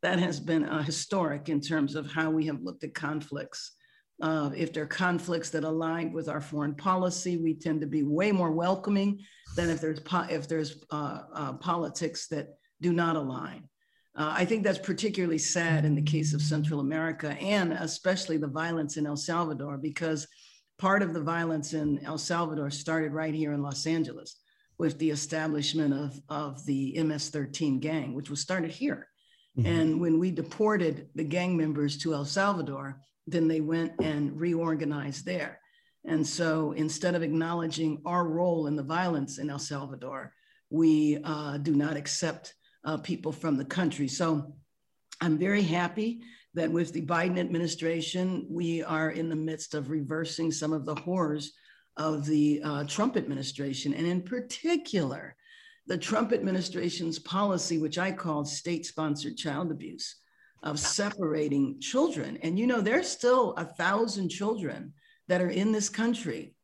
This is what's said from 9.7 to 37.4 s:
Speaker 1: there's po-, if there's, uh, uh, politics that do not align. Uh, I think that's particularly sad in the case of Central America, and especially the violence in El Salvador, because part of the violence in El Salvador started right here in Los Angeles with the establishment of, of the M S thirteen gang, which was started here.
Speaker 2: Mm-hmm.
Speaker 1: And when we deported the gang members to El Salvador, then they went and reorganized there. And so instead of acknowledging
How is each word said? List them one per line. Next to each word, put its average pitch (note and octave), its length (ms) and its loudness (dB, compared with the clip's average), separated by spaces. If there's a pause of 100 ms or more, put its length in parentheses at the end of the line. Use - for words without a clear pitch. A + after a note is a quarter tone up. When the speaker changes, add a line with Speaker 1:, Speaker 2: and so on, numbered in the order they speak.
Speaker 1:
there's D#3 220 -2
po-, F3+ 280 0
if D3+ 180 -2
there's, D#3 440 -4
uh, D3+ 300 -4 (120)
uh, C#3 200 -4
politics E3 720 -4
that D3 220 -4 (320)
do F3 100 2
not E3 240 2
align. C3 520 -6 (480)
Uh, D3+ 200 -2
I F#3 80 4
think G#3 200 2
that's F#3+ 160 2
particularly F#3 580 0
sad D#3+ 480 2
in D3+ 100 4
the D3 60 2
case D3+ 320 2
of D3 80 0
Central D3+ 380 0
America, D#3 540 -2
and F#3+ 400 2
especially F3 640 0
the D3 100 0
violence D#3 500 -2
in D3+ 80 0
El D3 100 -2
Salvador, D3+ 640 -2
because D3+ 500 -2 (520)
part G3 240 4
of E3 100 -2
the E3 80 -2
violence D#3+ 520 0
in D3 300 2
El D3+ 140 -4
Salvador D#3 540 0
started D#3 400 0
right D#3 220 -2
here D3+ 200 0
in C#3+ 80 0
Los C#3 240 -4
Angeles D#3+ 520 -2 (400)
with D#3 200 0
the D#3+ 140 2
establishment D3+ 840 0
of, C#3 260 -4 (100)
of D3 360 -6
the C#3 320 0
M D#3+ 140 2
S C#3+ 180 -4
thirteen C#3+ 500 0
gang, C#3+ 360 -2
which C#3+ 140 -8
was C#3+ 100 -6
started F3+ 320 -2
here. - 300 -4 (560)
Speaker 2:
Mm-hmm. A#2 140 4
Speaker 1:
And D#3+ 300 4
when E3 180 6
we F#3 120 4
deported E3+ 840 2
the - 80 -2
gang F3 340 2
members D3 420 2
to D#3+ 140 0
El C#3+ 120 0
Salvador, C#3+ 760 0 (260)
then E3 200 4
they D#3+ 140 4
went D#3+ 300 0 (100)
and D3 380 0
reorganized D#3 840 0
there. F3+ 340 -4 (460)
And D3 200 2
so D#3+ 460 0
instead D#3 440 0
of E3 80 2
acknowledging D#3+ 840 0